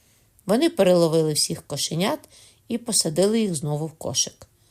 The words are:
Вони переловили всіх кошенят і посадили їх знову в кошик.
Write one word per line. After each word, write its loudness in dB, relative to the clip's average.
Вони 2
переловили 4
всіх -4
кошенят -4
і -6
посадили 0
їх -2
знову -6
в -12
кошик. -6